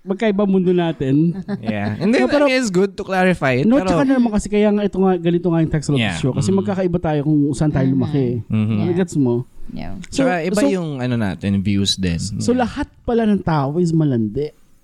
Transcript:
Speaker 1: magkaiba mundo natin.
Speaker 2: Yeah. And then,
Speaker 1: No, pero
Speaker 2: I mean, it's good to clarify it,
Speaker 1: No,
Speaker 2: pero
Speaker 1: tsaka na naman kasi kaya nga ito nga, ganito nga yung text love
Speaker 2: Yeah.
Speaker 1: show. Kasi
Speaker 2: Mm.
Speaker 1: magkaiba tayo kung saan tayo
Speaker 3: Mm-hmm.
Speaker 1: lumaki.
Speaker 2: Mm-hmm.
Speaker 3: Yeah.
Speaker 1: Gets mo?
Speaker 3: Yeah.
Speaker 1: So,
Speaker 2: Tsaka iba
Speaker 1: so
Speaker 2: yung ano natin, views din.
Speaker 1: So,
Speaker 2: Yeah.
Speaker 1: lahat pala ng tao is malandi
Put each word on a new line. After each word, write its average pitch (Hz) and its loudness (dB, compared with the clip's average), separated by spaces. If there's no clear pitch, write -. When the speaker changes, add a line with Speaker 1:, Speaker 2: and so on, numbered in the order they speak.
Speaker 1:
magkaiba 202 0
mundo 190 2
natin. 160 2
Speaker 2:
Yeah. 107 -4
And 170 0
then, 247 2
Speaker 1:
No, - 0
pero 294 2
Speaker 2:
I - -
mean, 262 2
it's 247 -2
good 185 0
to 196 -8
clarify 180 2
it, 156 2
Speaker 1:
No, 233 4
Speaker 2:
pero - 0
Speaker 1:
tsaka 302 2
na 269 2
naman 240 2
kasi 208 -2
kaya 208 2
nga 208 0
ito 196 -2
nga, 190 4
ganito 175 0
nga 165 2
yung 160 2
text 156 -2
love 139 2
Speaker 2:
Yeah. 98 0
Speaker 1:
show. 127 -2
Kasi - 0
Speaker 2:
Mm. 190 2
Speaker 1:
magkaiba 185 -2
tayo 151 -2
kung 151 2
saan 151 0
tayo 143 0
Speaker 3:
Mm-hmm. 135 2
Speaker 1:
lumaki. 131 0
Speaker 2:
Mm-hmm. 107 0
Speaker 3:
Yeah. 170 0
Speaker 1:
Gets 180 -2
mo? 127 2
Speaker 3:
Yeah. - -10
Speaker 1:
So, - -2
Speaker 2:
Tsaka 254 2
iba 185 -2
Speaker 1:
so 277 2
Speaker 2:
yung 180 -2
ano 123 -2
natin, 98 -2
views 98 0
din. 85 -2
Speaker 1:
So, - -2
Speaker 2:
Yeah. 247 2
Speaker 1:
lahat 285 -8
pala 226 0
ng 202 2
tao 147 -2
is 175 0
malandi 135 0